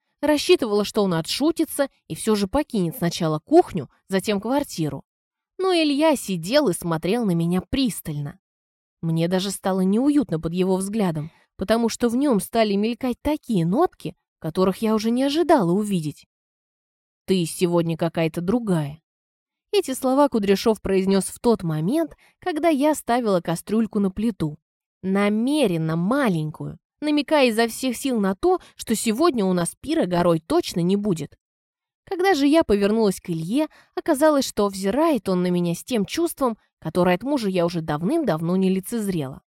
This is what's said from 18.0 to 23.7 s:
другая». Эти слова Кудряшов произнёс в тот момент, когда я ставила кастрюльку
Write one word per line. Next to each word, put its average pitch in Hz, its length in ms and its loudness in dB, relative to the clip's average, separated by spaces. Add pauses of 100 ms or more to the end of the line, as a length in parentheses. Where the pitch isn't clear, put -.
другая». 175 600 -2 (720)
Эти 349 240 0
слова 269 340 2
Кудряшов 202 540 2
произнёс 190 440 2
в - 120 -12
тот 226 240 2
момент, 180 540 -2 (240)
когда 330 300 0
я 294 220 2
ставила 233 480 0
кастрюльку 202 600 -2